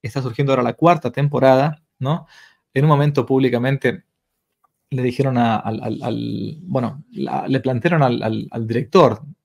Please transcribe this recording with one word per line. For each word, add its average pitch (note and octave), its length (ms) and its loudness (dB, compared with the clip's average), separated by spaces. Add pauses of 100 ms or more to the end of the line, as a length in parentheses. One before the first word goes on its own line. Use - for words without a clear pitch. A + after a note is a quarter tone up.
está C3 200 -6
surgiendo C3+ 300 -2
ahora B2+ 100 2
la A#2 120 -2
cuarta D#3+ 360 2
temporada, C#3 720 2 (160)
¿no? C#3+ 280 -4 (460)
En C3+ 120 2
un D#3 40 4
momento C#3+ 380 2
públicamente C3 760 0 (880)
le B2+ 120 -4
dijeron B2+ 360 -2
a, A2+ 180 2
al, A2 260 -6
al, A2+ 200 -8
al, A2+ 600 -6
bueno, C3 480 -6
la, C3 380 -6
le C3+ 120 0
plantearon C#3+ 420 0
al, A#2+ 200 0
al, A2 280 -4
al A#2 160 -8
director A#2 560 4 (220)